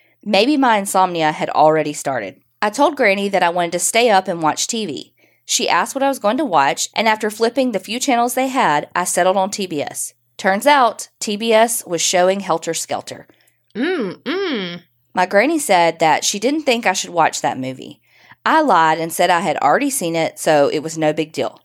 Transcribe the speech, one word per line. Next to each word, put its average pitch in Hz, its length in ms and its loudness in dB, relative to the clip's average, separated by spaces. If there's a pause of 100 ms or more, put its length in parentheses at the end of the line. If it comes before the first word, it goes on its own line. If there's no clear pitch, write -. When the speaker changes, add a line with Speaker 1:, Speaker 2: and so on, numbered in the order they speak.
(240)
Speaker 1:
Maybe 214 320 2
my 240 220 4
insomnia 180 540 0
had 170 180 -4
already 151 420 4
started. 120 480 -8 (220)
I 208 80 0
told 285 260 2
Granny 202 320 2
that 190 140 2
I 170 80 4
wanted 175 220 -2
to 175 60 -4
stay 233 320 2
up 190 180 4
and 170 140 -4
watch - 240 0
T 220 200 -6
V. 123 280 -12 (300)
She - 240 -2
asked 185 260 0
what 269 80 -4
I 277 60 2
was 269 100 -2
going 220 200 0
to 320 60 -2
watch, 160 500 0
and 208 120 0
after 220 240 0
flipping 240 420 -2
the 202 60 -4
few 226 220 -8
channels 240 340 0
they 262 140 -2
had, 185 460 0
I 175 100 -2
settled 185 320 0
on 190 140 0
T 196 160 -6
B 156 160 -6
S. - 320 -10 (220)
Turns 202 300 -2
out, 277 420 2 (120)
T 208 160 -4
B 226 160 -2
S 226 340 2
was 170 140 -4
showing 185 400 2
Helter 165 340 -4
Skelter. - 520 -10 (480)
Speaker 2:
Mm, 254 480 -4
mm. 240 600 -6 (320)
Speaker 1:
My 185 120 2
granny 240 320 2
said 170 400 2
that 156 260 2
she - 140 -4
didn't 285 240 -2
think 226 240 0
I 185 80 2
should 185 160 -8
watch 165 320 0
that 135 160 -2
movie. 131 420 -10 (460)
I 302 160 4
lied 165 360 4
and 165 140 -6
said 180 180 2
I 175 100 2
had 156 180 -2
already 220 320 2
seen 165 260 -4
it, 160 220 -2
so 147 300 4
it 156 100 -2
was 160 180 -8
no 156 160 0
big 156 200 -6
deal. - 320 -6